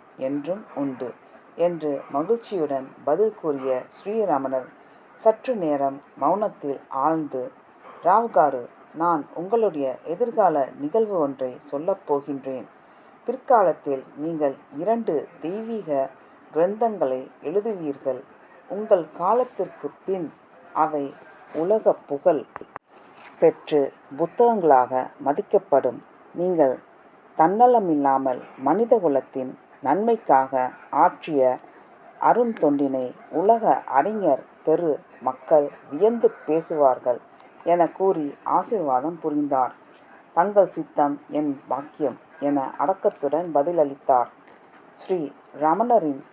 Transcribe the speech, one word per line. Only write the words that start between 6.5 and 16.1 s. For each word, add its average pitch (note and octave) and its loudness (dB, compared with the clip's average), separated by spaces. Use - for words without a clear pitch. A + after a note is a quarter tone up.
ஆழ்ந்து, C#3+ -2
"ராவ்காரு, E3 2
நான் E3 0
உங்களுடைய F#3 0
எதிர்கால F#3 0
நிகழ்வு G3+ 0
ஒன்றை C3 -4
சொல்லப் F3 -6
போகின்றேன். C#3 -4
பிற்காலத்தில் F#3 2
நீங்கள் D3+ -2
இரண்டு G#3 -2
தெய்வீக G#3 -8